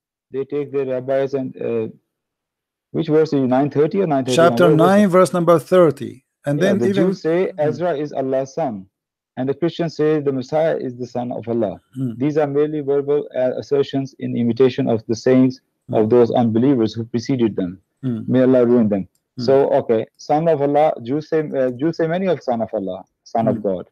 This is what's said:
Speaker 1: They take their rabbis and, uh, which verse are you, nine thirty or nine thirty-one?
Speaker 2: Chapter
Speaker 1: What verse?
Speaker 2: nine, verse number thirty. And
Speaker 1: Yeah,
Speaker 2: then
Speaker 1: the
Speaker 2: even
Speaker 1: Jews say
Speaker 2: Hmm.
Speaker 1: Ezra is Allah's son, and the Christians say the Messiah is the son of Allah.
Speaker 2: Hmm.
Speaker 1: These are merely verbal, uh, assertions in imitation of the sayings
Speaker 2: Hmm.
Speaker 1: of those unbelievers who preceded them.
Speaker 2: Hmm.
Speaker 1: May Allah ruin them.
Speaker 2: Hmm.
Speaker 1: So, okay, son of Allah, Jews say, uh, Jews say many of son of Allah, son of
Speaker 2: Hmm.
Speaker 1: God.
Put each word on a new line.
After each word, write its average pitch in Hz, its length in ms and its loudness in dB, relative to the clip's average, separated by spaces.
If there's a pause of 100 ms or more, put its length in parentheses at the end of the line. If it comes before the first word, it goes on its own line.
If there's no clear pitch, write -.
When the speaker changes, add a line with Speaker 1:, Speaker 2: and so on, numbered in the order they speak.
(300)
Speaker 1:
They 131 140 -6
take 139 280 -6
their 139 140 -2
rabbis 135 480 -2
and, 131 260 -6
uh, 117 280 -4 (1000)
which 156 180 -4
verse 156 240 2
are 143 60 0
you, 131 80 0
nine 131 240 0
thirty 160 300 0
or 190 60 0
nine 135 180 -2
thirty-one? 165 260 4
Speaker 2:
Chapter 180 200 2
Speaker 1:
What - 80 -
verse? - 0 -
Speaker 2:
nine, 196 300 4
verse 180 240 4
number 170 260 4
thirty. 139 680 2 (220)
And 143 140 -2
Speaker 1:
Yeah, 185 60 2
Speaker 2:
then 202 120 2
Speaker 1:
the 185 100 2
Speaker 2:
even 190 180 2
Speaker 1:
Jews 190 160 -2
say 180 300 0
Speaker 2:
Hmm. - 80 -8
Speaker 1:
Ezra 156 360 -2
is 143 160 -6
Allah's 131 420 -4
son, 110 320 -6 (500)
and 131 120 -4
the 139 60 -2
Christians 165 420 -4
say 151 240 2
the 139 120 -2
Messiah 147 440 -2
is 127 200 -8
the 123 100 -10
son 123 260 -8
of 113 160 -10
Allah. 110 320 -2 (140)
Speaker 2:
Hmm. 127 240 -4
Speaker 1:
These 143 180 -2
are 151 100 2
merely 151 340 -2
verbal, 143 540 -2
uh, 127 220 0
assertions 139 600 -4
in 127 180 -6
imitation 123 520 2
of 113 180 -2
the 113 100 -2
sayings 131 440 2 (280)
Speaker 2:
Hmm. 120 60 -6
Speaker 1:
of 110 160 2
those 120 200 6
unbelievers 117 640 2
who 113 100 -6
preceded 117 520 -2
them. 92 240 -6 (220)
Speaker 2:
Hmm. 120 240 -4
Speaker 1:
May 127 160 2
Allah 127 240 4
ruin 120 220 4
them. 98 200 -2 (280)
Speaker 2:
Hmm. 123 60 -10
Speaker 1:
So, 131 120 2 (260)
okay, - 260 -2 (100)
son 156 320 -2
of 156 140 2
Allah, 147 300 2 (100)
Jews 139 260 -6
say, 160 120 0
uh, 135 320 -2
Jews 147 240 -4
say 165 100 0
many 180 200 -4
of 165 160 -2
son 117 200 -4
of 107 120 -4
Allah, 95 300 -6 (200)
son 113 240 -2
of 107 80 0
Speaker 2:
Hmm. 107 60 -8
Speaker 1:
God. 95 300 -4